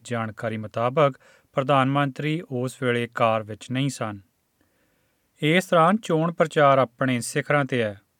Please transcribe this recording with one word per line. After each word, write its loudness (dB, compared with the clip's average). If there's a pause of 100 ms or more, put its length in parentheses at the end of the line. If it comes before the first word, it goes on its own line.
ਜਾਣਕਾਰੀ -6
ਮੁਤਾਬਕ 0 (340)
ਪ੍ਰਧਾਨ 2
ਮੰਤਰੀ -2 (100)
ਉਸ -6
ਵੇਲੇ 0
ਕਾਰ 0
ਵਿੱਚ -14
ਨਹੀਂ -2
ਸਨ। -8 (1200)
ਇਸ 0
ਦੌਰਾਨ 4
ਚੋਣ -2
ਪ੍ਰਚਾਰ 4
ਆਪਣੇ 0
ਸਿਖਰਾਂ -2
'ਤੇ -2
ਹੈ, -4 (240)